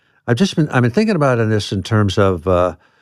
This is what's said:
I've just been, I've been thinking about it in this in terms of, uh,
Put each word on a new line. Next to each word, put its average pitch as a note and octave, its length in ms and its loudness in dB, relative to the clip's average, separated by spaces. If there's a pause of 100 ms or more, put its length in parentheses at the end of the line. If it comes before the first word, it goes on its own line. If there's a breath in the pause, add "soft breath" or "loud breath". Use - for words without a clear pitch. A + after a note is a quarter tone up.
(260)
I've A2 120 0
just F#3+ 180 0
been, D3+ 140 0
I've B2+ 120 0
been B2 100 2
thinking G#3+ 260 0
about C3+ 220 0
it - 20 0
in A2 80 0
this G#2+ 240 -2
in F#2+ 100 -4
terms G#2 340 0
of, F#2+ 300 0
uh, F2+ 300 0 (240 soft breath)